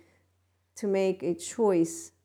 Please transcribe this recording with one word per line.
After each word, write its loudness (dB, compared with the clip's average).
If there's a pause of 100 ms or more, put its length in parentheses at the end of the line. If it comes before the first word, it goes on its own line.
(760)
to -6
make 0
a -2
choice 0 (120)